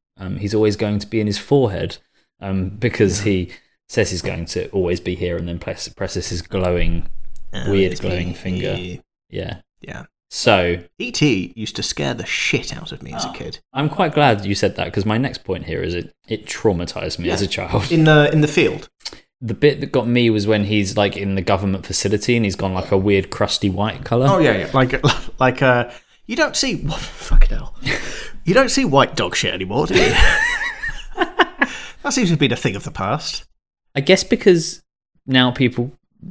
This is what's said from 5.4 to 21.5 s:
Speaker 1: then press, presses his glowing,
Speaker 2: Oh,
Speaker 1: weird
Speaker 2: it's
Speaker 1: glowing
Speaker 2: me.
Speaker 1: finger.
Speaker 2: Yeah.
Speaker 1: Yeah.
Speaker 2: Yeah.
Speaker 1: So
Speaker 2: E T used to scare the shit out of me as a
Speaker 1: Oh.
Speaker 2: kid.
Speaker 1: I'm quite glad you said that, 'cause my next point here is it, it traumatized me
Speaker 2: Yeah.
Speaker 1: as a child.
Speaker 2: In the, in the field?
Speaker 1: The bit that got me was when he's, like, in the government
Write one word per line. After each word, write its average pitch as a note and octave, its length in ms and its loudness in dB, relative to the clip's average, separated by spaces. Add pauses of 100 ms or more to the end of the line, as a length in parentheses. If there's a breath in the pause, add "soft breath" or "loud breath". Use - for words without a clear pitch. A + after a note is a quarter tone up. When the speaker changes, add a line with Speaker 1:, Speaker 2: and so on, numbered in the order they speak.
Speaker 1:
then E2+ 120 -6
press, - 300 -10
presses - 420 -6
his E2+ 120 -6
glowing, F2 640 0 (460)
Speaker 2:
Oh, G2+ 180 -4
Speaker 1:
weird F#2+ 220 2
Speaker 2:
it's - 80 -8
Speaker 1:
glowing F2+ 280 -4
Speaker 2:
me. F2 60 -6
Speaker 1:
finger. F#2 400 -6
Speaker 2:
Yeah. F2+ 220 -10 (340)
Speaker 1:
Yeah. - 260 -10 (260)
Speaker 2:
Yeah. - 220 -14 (260)
Speaker 1:
So F2 520 2 (160)
Speaker 2:
E A#3+ 140 -8
T A#2 420 0
used G#2+ 220 -8
to A2 80 -6
scare - 280 -4
the - 140 -10
shit - 500 -4
out - 140 -14
of - 140 -14
me - 80 -16
as - 120 -8
a - 40 -8
Speaker 1:
Oh. - 40 -14
Speaker 2:
kid. - 280 -12 (120)
Speaker 1:
I'm C#3+ 160 0
quite D#3 260 -2
glad A#2+ 300 4
you G2 120 -2
said G2 200 0
that, F#2 160 -6
'cause G2 140 0
my G#2+ 100 2
next - 280 -2
point F#2 220 -6
here F2 140 -6
is E2+ 140 -4
it, E2+ 180 -8 (140)
it - 180 -6
traumatized - 760 -2
me E2+ 80 -4
Speaker 2:
Yeah. - 60 -2
Speaker 1:
as G2 80 0
a F#2+ 40 0
child. - 460 -2
Speaker 2:
In D#3+ 100 4
the, D3+ 300 6
in D#3 80 4
the D3+ 80 4
field? - 400 0 (520 loud breath)
Speaker 1:
The A2 140 -4
bit C#3+ 260 2
that - 120 -8
got A#2+ 160 0
me A#2+ 220 4
was G#2 180 2
when G#2 160 4
he's, G2+ 320 0
like, G2+ 200 2
in G2 200 -4
the F#2+ 60 -2
government F#2+ 440 0